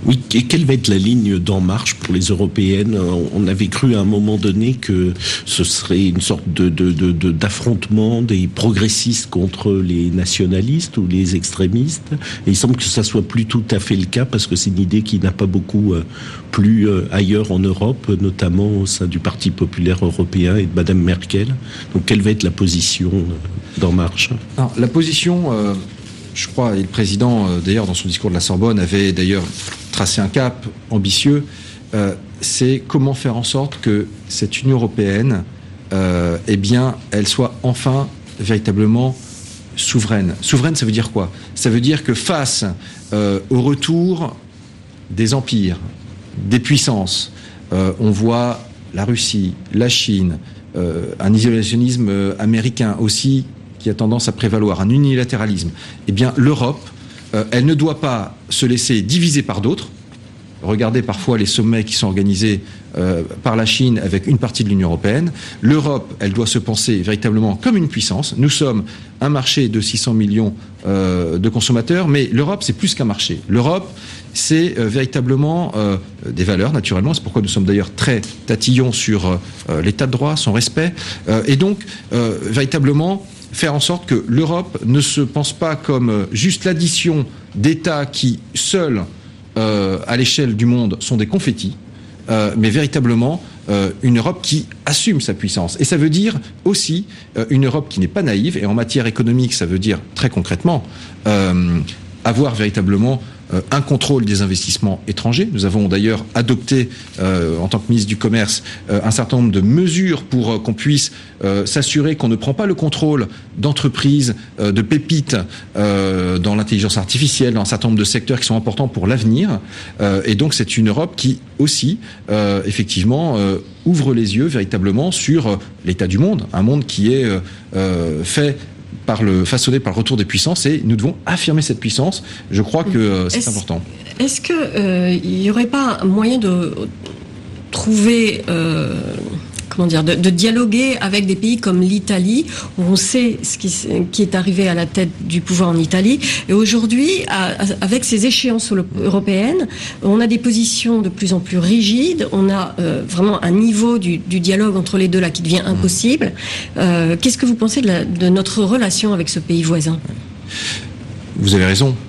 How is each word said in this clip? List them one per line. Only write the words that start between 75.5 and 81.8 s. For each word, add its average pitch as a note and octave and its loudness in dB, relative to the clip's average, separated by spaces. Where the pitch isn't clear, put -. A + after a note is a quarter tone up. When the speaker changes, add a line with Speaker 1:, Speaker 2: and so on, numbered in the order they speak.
Speaker 2:
euh, G#2 0
des D2+ 0
valeurs, G2 2
naturellement. G#2+ 0
C'est - -4
pourquoi A2 -2
nous G2 0
sommes G2 0
d'ailleurs G2+ 2
très A#2+ 0
tatillons B2 2
sur, G#2 0
euh, D#2 0
l'état G2+ 0
de B2+ -2
droit, C#3+ 0
son C3 0
respect. D#3 0
Euh, A2 2
et C#3 4
donc, G3 2